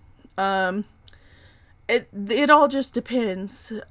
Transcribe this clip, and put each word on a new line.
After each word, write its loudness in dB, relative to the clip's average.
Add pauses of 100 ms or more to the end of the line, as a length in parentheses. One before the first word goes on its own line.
(360)
Um, -2 (1000)
it, 0
it 0
all 8
just -4
depends. -6 (180)